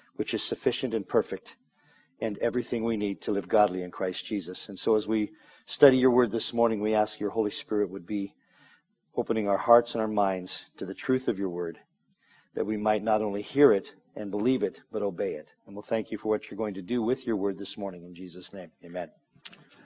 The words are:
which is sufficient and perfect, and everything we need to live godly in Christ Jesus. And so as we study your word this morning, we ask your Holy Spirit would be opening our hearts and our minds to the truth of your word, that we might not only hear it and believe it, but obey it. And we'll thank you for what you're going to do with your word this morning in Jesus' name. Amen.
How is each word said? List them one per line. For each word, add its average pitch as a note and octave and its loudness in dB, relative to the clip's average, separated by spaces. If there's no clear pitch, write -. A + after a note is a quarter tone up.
which - -4
is G#2+ -2
sufficient A#2+ -2
and G#2 -4
perfect, - -2
and G#2+ -4
everything A#2 -2
we A2+ -2
need G2+ -4
to - -6
live G2 -2
godly F#2 2
in F2+ -10
Christ F#2+ -6
Jesus. F#2 -6
And G2 -12
so A2 2
as G#2 0
we G#2+ 0
study C3+ 6
your B2+ 6
word A#2+ 4
this A2 -2
morning, A#2 2
we G#2+ 2
ask G#2+ 2
your G#2 -2
Holy G#2 0
Spirit G#2 0
would F#2 -10
be G2 -4
opening A2 0
our G2 4
hearts A#2+ 6
and A2+ 0
our A2 -2
minds G2 -2
to - -6
the F#2 -8
truth B2+ 0
of G2+ -2
your F#2+ -2
word, F2 -6
that G2+ -2
we G#2+ -2
might G#2+ 0
not A2 2
only G#2 -4
hear C3+ 6
it G2 2
and G2+ -6
believe G#2+ 2
it, - -6
but G#2 -4
obey F#2+ -2
it. D2+ -12
And G2+ -14
we'll G#2 -12
thank A2 -4
you G#2+ -6
for - -8
what G#2+ -2
you're G2+ -10
going G#2+ -4
to F#2+ -8
do A#2+ -2
with A#2+ -2
your A2+ 0
word G2 -2
this G2 -8
morning F#2 -8
in F2+ -16
Jesus' F2+ -12
name. F2+ -14
Amen. F2 -8